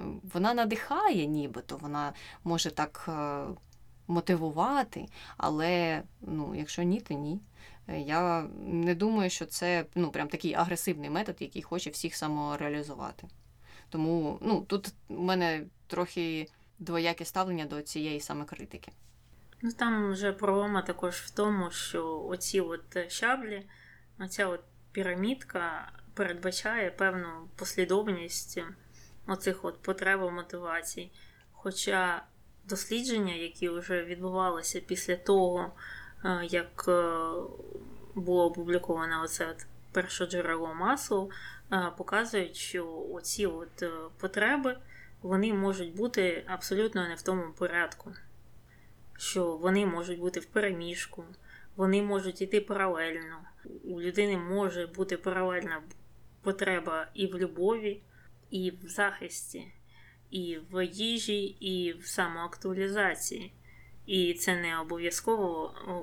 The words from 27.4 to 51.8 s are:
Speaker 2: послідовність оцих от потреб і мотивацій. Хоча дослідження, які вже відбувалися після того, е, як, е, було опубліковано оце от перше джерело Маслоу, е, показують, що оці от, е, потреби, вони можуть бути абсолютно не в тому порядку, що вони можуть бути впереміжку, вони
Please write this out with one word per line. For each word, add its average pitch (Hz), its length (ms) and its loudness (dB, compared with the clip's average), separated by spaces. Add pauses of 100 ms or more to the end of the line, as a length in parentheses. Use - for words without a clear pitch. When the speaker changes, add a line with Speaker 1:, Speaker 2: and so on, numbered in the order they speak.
Speaker 2:
послідовність 185 1040 0 (680)
оцих 190 380 -2
от 175 180 -6
потреб 190 460 2
і - 20 -2
мотивацій. 175 800 -6 (420)
Хоча 185 680 2 (420)
дослідження, 220 680 0
які 170 340 -2
вже 175 360 0
відбувалися 180 760 0
після 180 360 0
того, 180 560 4 (520)
е, 185 160 2 (100)
як, 175 380 -2
е, 170 420 6 (840)
було 180 300 6
опубліковано 170 800 2
оце 165 280 -2
от - 160 -10 (260)
перше 180 340 0
джерело 165 480 0
Маслоу, 196 560 2 (420)
е, 180 240 2
показують, 202 600 0
що 165 560 -6
оці 180 340 -2
от, 165 360 -4
е, 170 80 0 (280)
потреби, 254 580 2 (460)
вони 190 300 4
можуть 190 420 2
бути 190 520 2
абсолютно 190 640 0
не 170 60 -4
в 160 80 -12
тому 180 300 0
порядку, 170 600 0 (1080)
що 175 380 0
вони 190 300 4
можуть 175 320 -2
бути 175 220 -2
впереміжку, 175 840 -2 (520)
вони 190 260 6